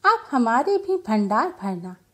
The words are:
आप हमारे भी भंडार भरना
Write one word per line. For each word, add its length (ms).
आप 260
हमारे 480
भी 200
भंडार 640
भरना 340